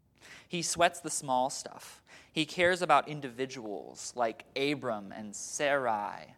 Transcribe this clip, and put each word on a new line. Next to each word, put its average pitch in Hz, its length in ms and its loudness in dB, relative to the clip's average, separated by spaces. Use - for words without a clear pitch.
He 175 140 -4
sweats 170 400 4
the 156 80 -8
small 131 400 0
stuff. - 520 -12
He 156 140 0
cares 175 360 4
about 151 280 6
individuals 120 1040 -8
like 117 300 0
Abram 127 580 -2
and 107 220 -10
Sarai 110 1040 -2